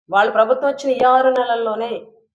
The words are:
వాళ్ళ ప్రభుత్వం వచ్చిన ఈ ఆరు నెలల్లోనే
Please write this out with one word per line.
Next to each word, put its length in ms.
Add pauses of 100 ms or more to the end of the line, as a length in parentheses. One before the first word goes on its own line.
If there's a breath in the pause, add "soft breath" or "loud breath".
వాళ్ళ 220
ప్రభుత్వం 380
వచ్చిన 200
ఈ 140
ఆరు 260
నెలల్లోనే 720 (340)